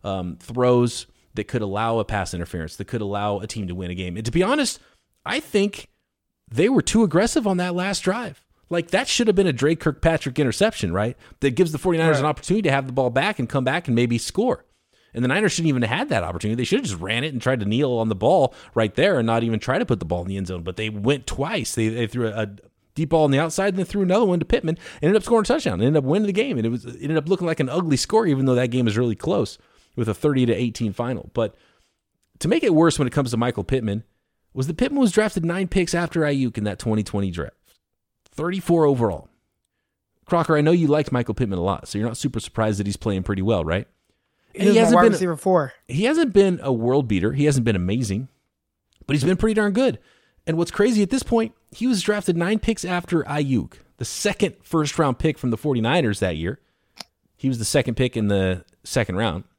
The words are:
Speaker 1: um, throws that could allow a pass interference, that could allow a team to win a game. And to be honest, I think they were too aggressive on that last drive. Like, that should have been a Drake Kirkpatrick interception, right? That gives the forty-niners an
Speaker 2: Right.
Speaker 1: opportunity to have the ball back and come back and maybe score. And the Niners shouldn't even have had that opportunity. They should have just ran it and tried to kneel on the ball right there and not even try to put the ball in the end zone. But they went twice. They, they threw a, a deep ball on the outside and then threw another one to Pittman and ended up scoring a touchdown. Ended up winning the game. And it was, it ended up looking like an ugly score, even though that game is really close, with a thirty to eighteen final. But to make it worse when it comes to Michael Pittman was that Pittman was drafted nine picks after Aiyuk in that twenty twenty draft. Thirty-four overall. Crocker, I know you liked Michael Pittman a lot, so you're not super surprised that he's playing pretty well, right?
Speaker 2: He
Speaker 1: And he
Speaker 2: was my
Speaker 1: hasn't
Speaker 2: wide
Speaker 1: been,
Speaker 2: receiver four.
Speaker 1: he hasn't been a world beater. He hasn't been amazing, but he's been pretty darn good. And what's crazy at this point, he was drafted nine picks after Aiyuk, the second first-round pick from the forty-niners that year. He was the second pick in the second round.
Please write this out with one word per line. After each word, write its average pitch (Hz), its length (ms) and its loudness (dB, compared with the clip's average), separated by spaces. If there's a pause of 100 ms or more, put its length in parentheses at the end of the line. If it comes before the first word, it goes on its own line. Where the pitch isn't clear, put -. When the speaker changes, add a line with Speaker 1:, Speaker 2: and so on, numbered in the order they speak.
Speaker 1:
um, 92 340 -6
throws 123 680 0 (280)
that 107 100 -4
could 120 160 -4
allow 110 380 -2
a 104 40 -2
pass 95 300 -4
interference, 85 420 -8
that 98 100 -10
could 120 140 -6
allow 101 400 -4
a - 80 -10
team 107 220 -8
to 90 60 -6
win 90 140 -8
a 90 60 -6
game. 90 220 -8
And 110 80 -8
to 117 80 -4
be 175 100 2
honest, 262 380 -2 (440)
I - 140 -4
think 202 480 -2 (640)
they 139 180 2
were 254 140 4
too 226 220 2
aggressive 208 440 2
on 190 80 0
that 180 180 -2
last 180 280 -4
drive. 208 420 -6 (260)
Like, 170 220 -4
that 226 160 0
should 233 200 2
have 202 100 4
been 196 100 4
a 151 60 2
Drake 143 260 2
Kirkpatrick 156 580 0
interception, 143 540 0
right? 104 240 -2 (240)
That 139 120 2
gives 160 200 2
the 151 60 -6
forty-niners 160 400 2
an 135 60 0
Speaker 2:
Right. 151 60 2
Speaker 1:
opportunity 190 340 -2
to 143 80 2
have 135 160 0
the 127 60 -10
ball 127 160 0
back 147 300 -2
and 120 80 -2
come 135 160 -2
back 143 240 -2
and 123 80 2
maybe 120 220 2
score. - 480 -2 (480)
And 120 120 -2
the - 20 0
Niners 160 240 2
shouldn't 165 160 0
even 131 140 2
have 117 160 -2
had 277 120 -4
that 104 140 0
opportunity. 90 320 -4
They 123 80 -4
should 214 160 0
have 262 60 -6
just 95 160 -6
ran 110 240 -2
it 156 80 -6
and 117 80 -4
tried 127 180 0
to 101 60 -4
kneel 123 260 0
on 113 160 0
the 110 80 0
ball 135 380 2 (200)
right 110 220 0
there 175 220 2
and 113 100 2
not 117 160 2
even 113 160 0
try 131 180 -2
to - 80 -2
put 113 140 0
the 87 60 -8
ball 87 160 -4
in 87 80 -8
the 98 80 -6
end 95 100 -6
zone. 90 160 -8
But 90 140 -8
they 110 120 -4
went 113 380 -2
twice. - 480 -6
They, 113 140 0
they 113 180 -2
threw 120 200 -4
a, 110 160 -4
a 101 60 -6 (460)
deep 151 140 -4
ball 160 160 4
on 139 60 2
the 135 80 4
outside 165 300 0
and 185 80 -4
then 185 80 -2
threw 202 180 -2
another 190 220 4
one 180 140 2
to - 60 -2
Pittman 170 320 0
and - 260 -12
ended 190 140 4
up 202 60 0
scoring 226 200 4
a - 40 -2
touchdown. 175 340 0
Ended 143 160 4
up 135 80 2
winning 202 220 2
the 202 40 -2
game. 220 240 -2
And 113 100 -2
it 117 40 0
was, 120 160 -6
it 117 160 -14
ended 151 160 -2
up 147 100 -2
looking 175 180 0
like 160 140 -2
an 135 80 2
ugly 151 300 0
score, 220 280 2
even 135 200 2
though 127 100 4
that 127 120 2
game 120 200 0
is 104 100 0
really 117 200 0
close, - 400 -2 (380)
with 110 140 -2
a 104 40 -2
thirty 131 320 2
to 117 80 2
eighteen 110 400 -2
final. 120 400 -6
But 113 220 -2 (840)
to - 80 -4
make 302 160 2
it 208 100 2
worse 160 240 4
when 135 100 0
it 117 60 -4
comes 131 180 0
to 117 60 -2
Michael 117 260 -2
Pittman 113 400 -2 (500)
was 131 140 -4
that 165 100 -6
Pittman 285 220 0
was 226 120 4
drafted 208 340 0
nine 180 220 -2
picks 180 260 0
after 170 280 -2
Aiyuk 139 360 0
in 104 80 -4
that 98 140 -4
twenty 110 240 -2
twenty 98 280 -2
draft. 85 240 -8 (760)
Thirty-four 170 540 2
overall. 117 440 0 (960)
Crocker, 165 320 2
I 147 40 4
know 156 100 4
you 170 160 4
liked 147 240 2
Michael 120 220 -2
Pittman 98 260 -2
a 85 40 -2
lot, 95 240 -4
so - 100 -8
you're 110 100 -2
not 110 100 -6
super 120 220 -4
surprised 107 400 -2
that 101 60 -2
he's 104 120 -4
playing 95 260 -2
pretty 98 180 -2
well, 95 240 0
right? 85 220 -2 (680)
Speaker 2:
He - 60 -14
Speaker 1:
And 196 100 4
he - 0 -
Speaker 2:
was 226 60 6
my 226 60 8
Speaker 1:
hasn't 240 140 6
Speaker 2:
wide 175 80 8
Speaker 1:
been, 226 100 8
Speaker 2:
receiver 175 240 -2
four. 165 360 2 (140)
Speaker 1:
he 143 180 -2
hasn't 294 280 2
been 196 300 4
a 139 80 -2
world 123 360 2
beater. 104 260 0
He 139 120 0
hasn't 135 200 2
been 110 100 2
amazing, 101 540 -2 (800)
but 139 80 2
he's 135 80 2
been 180 140 2
pretty 220 180 2
darn 208 180 2
good. 233 260 0 (480)
And 160 100 0
what's 165 140 -2
crazy 208 320 2
at 185 60 0
this 262 140 -2
point, 226 300 0 (180)
he - 160 -6
was 214 140 0
drafted 202 360 0
nine 196 220 0
picks - 260 -2
after 175 380 -2
Aiyuk, 139 500 -2 (240)
the 123 80 -8
second - 580 -2
first-round 151 560 0
pick 156 180 0
from 123 140 -2
the 110 60 -2
forty-niners 123 600 0
that 87 180 0
year. 87 220 -6 (760)
He 131 100 -4
was 123 120 0
the 107 60 -4
second 123 300 0
pick 127 200 0
in 107 120 0
the 95 360 0 (200)
second 117 320 -2
round. 98 280 -2 (140)